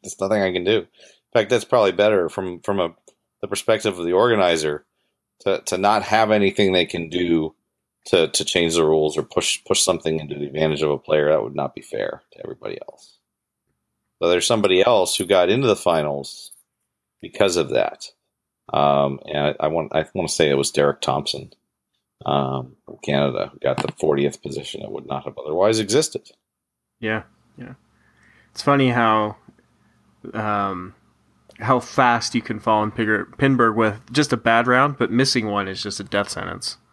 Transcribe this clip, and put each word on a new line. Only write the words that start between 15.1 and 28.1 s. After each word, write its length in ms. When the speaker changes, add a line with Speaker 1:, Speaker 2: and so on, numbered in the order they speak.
Speaker 1:
who 100
got 240
into 180
the 80
finals 760
because 360
of 120
that. 380
Um, 520
and 340
I, 60
I 20
want, 280
I 180
wanna 160
say 200
it 80
was 140
Derek 300
Thompson, 520
um, 500
from 180
Canada, 500
who 60
got 180
the 160
fortieth 500
position 380
that 100
would 160
not 160
have 140
otherwise 420
existed. 500
Speaker 2:
Yeah, 240
yeah. 180